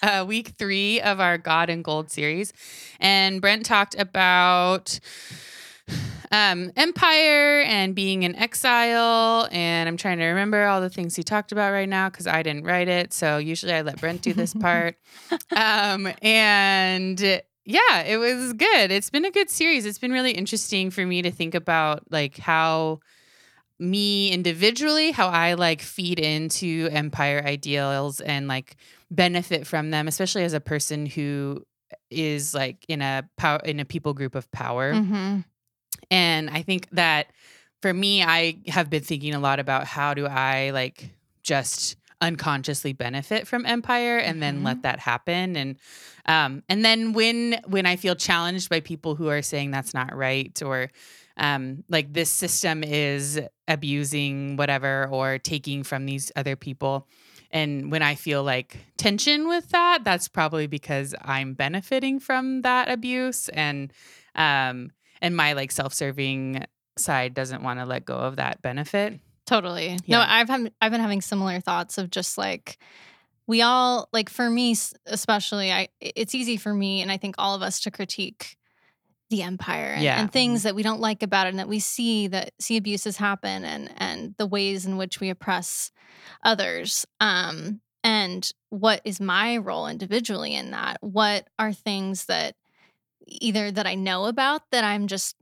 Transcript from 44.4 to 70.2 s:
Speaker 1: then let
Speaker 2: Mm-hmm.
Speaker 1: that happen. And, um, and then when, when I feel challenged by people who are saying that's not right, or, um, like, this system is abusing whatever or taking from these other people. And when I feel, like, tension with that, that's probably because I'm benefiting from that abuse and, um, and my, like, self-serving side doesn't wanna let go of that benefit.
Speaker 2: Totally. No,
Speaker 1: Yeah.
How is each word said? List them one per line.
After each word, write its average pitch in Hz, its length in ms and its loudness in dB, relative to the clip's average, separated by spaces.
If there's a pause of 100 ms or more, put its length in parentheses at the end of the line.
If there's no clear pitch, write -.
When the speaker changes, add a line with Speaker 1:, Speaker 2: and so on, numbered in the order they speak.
Speaker 1:
then 143 220 -2
let 139 140 0
Speaker 2:
Mm-hmm. 254 60 -10
Speaker 1:
that 131 160 -2
happen. 180 580 -2
And, 135 180 -4 (500)
um, 143 440 2
and 208 160 2
then 226 280 4
when, 233 520 2
when 190 200 0
I 180 120 4
feel 180 180 0
challenged 175 540 0
by 165 100 2
people 156 360 -4
who 156 120 -4
are 147 140 0
saying 143 300 -4
that's 135 220 -6
not 131 220 -4
right, 135 460 -2
or, 131 280 -2 (460)
um, 139 540 -2
like, 151 240 0
this 160 160 0
system 165 540 -2
is 147 580 -2 (260)
abusing 143 880 -2
whatever 135 560 0
or 135 280 -2
taking 139 440 -6
from 135 220 -6
these 139 300 -6
other 139 200 -2
people. 135 520 -6 (440)
And 147 400 -2
when 156 120 2
I 147 120 4
feel, 143 280 -2
like, 131 340 -2 (200)
tension 294 500 2
with 339 220 -2
that, 349 340 4
that's 185 240 0
probably 156 400 0
because 139 540 -6
I'm 135 340 -4
benefiting 254 640 -2
from 262 420 -2
that 247 280 2
abuse 254 600 -4
and, 143 420 -2 (440)
um, 131 560 0 (300)
and 175 140 0
my, 151 180 4
like, 139 180 -4
self-serving 135 920 -4 (320)
side 127 360 0
doesn't 131 300 -6
wanna 127 220 -6
let 127 200 -6
go 127 100 -6
of 127 220 -4
that - 240 -4
benefit. 151 580 -4 (260)
Speaker 2:
Totally. 175 460 0 (160)
No, 233 120 4
Speaker 1:
Yeah. 226 80 6